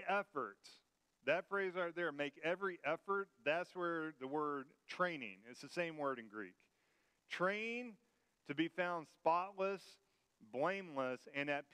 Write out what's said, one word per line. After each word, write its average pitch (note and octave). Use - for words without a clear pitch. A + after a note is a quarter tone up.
effort. D3+
That E3
phrase F#3+
right E3+
there, E3+
make C#3+
every F3+
effort, G3
that's E3
where E3
the C3
word C#3+
training, C#3+
it's B2
the C#3
same E3
word C#3
in A2+
Greek. G2+
Train A3
to C#3+
be E3
found F3
spotless, F#3+
blameless, C#3
and C#3+
at D3